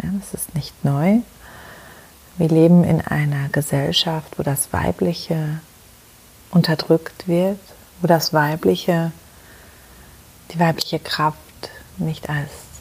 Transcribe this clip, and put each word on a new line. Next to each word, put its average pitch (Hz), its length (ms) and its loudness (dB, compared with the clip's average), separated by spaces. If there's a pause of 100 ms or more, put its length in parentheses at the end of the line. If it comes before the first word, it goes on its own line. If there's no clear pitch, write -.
ja, 165 80 -6 (100)
das - 140 -14
ist - 220 -10
nicht - 280 -8
neu. 160 360 4 (1160)
Wir 165 120 0
leben 165 340 8
in 160 180 2
einer 147 480 -2
Gesellschaft, 151 880 -2
wo 156 40 -4
das 139 300 -4
Weibliche 165 880 -2 (880)
unterdrückt 165 800 0
wird, 185 320 0 (420)
wo 170 60 -2
das 160 260 2
Weibliche, 165 800 0 (1400)
die 165 80 -8
weibliche 165 380 0
Kraft 151 400 -2 (600)
nicht 160 300 -6
als 147 220 -4 (320)